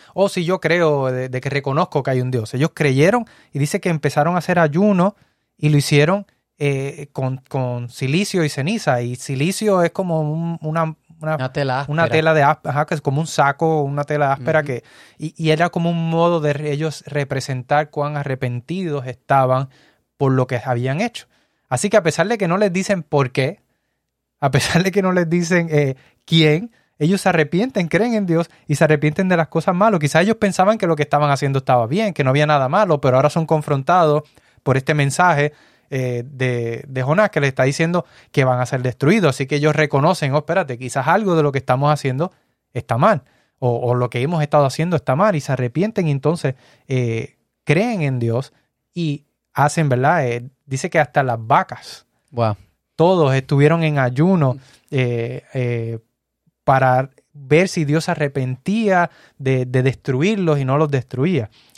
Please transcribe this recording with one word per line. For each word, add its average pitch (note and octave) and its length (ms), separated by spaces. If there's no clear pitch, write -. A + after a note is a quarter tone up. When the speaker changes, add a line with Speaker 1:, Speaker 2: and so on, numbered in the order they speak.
Speaker 1:
"Oh, F#3+ 160
sí, F#3 160
yo F3+ 140
creo D3+ 520
de, B2+ 180
de B2+ 120
que C#3 80
reconozco C#3 520
que C3+ 100
hay B2+ 100
un B2+ 100
Dios". A2+ 220
Ellos C3+ 200
creyeron D#3+ 520
y C#3+ 60
dice D3 200
que F#3 100
empezaron D#3+ 460
a F3+ 40
hacer F3 180
ayuno F3+ 580
y D3+ 120
lo D3 80
hicieron, D#3 480
eh, C#3 560
con, C3 240
con B2 420
cilicio E3 540
y D3 60
ceniza. C#3+ 520
Y B2 140
cilicio F3 680
es E3+ 80
como E3+ 280
un, D#3+ 420
una, D#3+ 340
una, D#3 160
Speaker 2:
Una C3 160
tela C3+ 260
áspera. C#3+ 140
Speaker 1:
una E3 160
tela D#3+ 240
de D3+ 100
ásp-, D3+ 260
ajá, D3 160
que E3+ 100
es D3 60
como C#3+ 200
un D#3+ 60
saco, D3+ 560
una C#3+ 200
tela C#3+ 300
áspera D3+ 260
Speaker 2:
Ujú. C#3+ 80
Speaker 1:
que, B2 160
y, D#3+ 240
y D#3 100
era E3 180
como E3+ 200
un E3 200
modo E3 320
de D3 100
re-, D3 220
ellos D3+ 340
representar C#3 840
cuán D3 280
arrepentidos C#3 880
estaban C3 640
por C3+ 160
lo B2+ 120
que B2 180
habían C3 360
hecho. - 280
Así D#3+ 200
que A3 60
a G3+ 80
pesar F3+ 240
de A#3 100
que F#3+ 120
no F3+ 80
les G3+ 160
dicen F#3+ 280
por C#3 300
qué, C#3+ 300
a C#3 100
pesar D#3 320
de F#3+ 80
que G3 100
no F#3 120
les F3 160
dicen, F3 420
eh, C#3+ 240
quién, D#3+ 460
ellos F#3 220
se G3 80
arrepienten, E3+ 580
creen G#3+ 260
en G#3 120
Dios E3+ 240
y D3+ 80
se E3 80
arrepienten D3+ 460
de F3+ 80
las D#3+ 100
cosas E3+ 280
malas. G3+ 260
Quizás D#3 220
ellos A3+ 120
pensaban G3+ 420
que G3 100
lo E3 100
que D3 60
estaban C#3+ 280
haciendo C#3 280
estaba B2 280
bien, F#3+ 260
que D3 120
no C3 40
había D3 160
nada C#3+ 240
malo, F3 320
pero B2+ 160
ahora C#3 120
son E3 160
confrontados D3+ 800
por C3 100
este C3+ 180
mensaje, D3 600
eh, B2 360
de, B2 640
de C3 160
Jonás, F#3 260
que - 100
le C#3+ 80
está C3+ 160
diciendo E3 420
que C#3 100
van B2+ 160
a B2+ 60
ser B2+ 160
destruidos. C#3 540
Así C#3 100
que D3 100
ellos D3 200
reconocen, D3+ 580
"Oh, D3+ 60
espérate, D#3+ 380
quizás B2+ 300
algo F#3 300
de D3+ 60
lo D3 100
que C3+ 60
estamos C3+ 340
haciendo C#3+ 400
está A#2 240
mal, F#3 260
o, B2 180
o B2 180
lo B2 140
que A#2+ 120
hemos D#3 200
estado D3 240
haciendo D#3+ 320
está - 180
mal", G3 200
y D3 40
se C#3+ 140
arrepienten, D#3+ 560
y - 20
entonces, C#3 440
eh, A#2+ 480
creen G3 380
en C3+ 180
Dios A#2 320
y D3+ 320
hacen, D3 340
¿verdad? C3+ 400
Eh, A#2+ 220
dice C3+ 240
que E3 100
hasta C#3+ 240
las A#2+ 160
vacas, C3 680
Speaker 2:
Wow. A2+ 260
Speaker 1:
todos D#3+ 400
estuvieron D3 480
en D3 160
ayuno, C3+ 580
eh, A#2+ 520
eh, A#2 460
para C3 480
ver D3 360
si E3 160
Dios D3+ 200
se F3+ 60
arrepentía E3 1000
de, C3 280
de B2+ 180
destruirlos D3+ 760
y C3+ 60
no C3+ 120
los D#3 120
destruía. C3 600